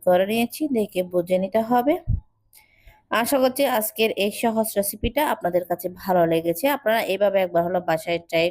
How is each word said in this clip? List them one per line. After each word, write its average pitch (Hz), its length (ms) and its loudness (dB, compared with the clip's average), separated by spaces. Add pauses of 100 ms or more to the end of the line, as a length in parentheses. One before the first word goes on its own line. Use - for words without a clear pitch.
করে 180 260 4
নিয়েছি, 233 300 -2 (160)
দেখে 196 240 -2 (120)
বুঝে 180 300 0
নিতে 208 180 0 (100)
হবে। 247 240 2 (1300)
আশা 254 180 0
করছি 254 240 2 (140)
আজকের 214 320 0 (140)
এই 208 80 0 (100)
সহজ 220 260 0 (100)
রেসিপিটা 226 440 -2 (120)
আপনাদের 175 360 -2
কাছে 175 180 -4 (140)
ভালো 180 200 2 (100)
লেগেছে। 165 340 0 (120)
আপনারা 226 220 0 (120)
এইভাবে 196 300 2
একবার 175 260 0
হলো 180 120 -2 (100)
বাসায় 165 300 -2 (100)
ট্রাই 170 220 0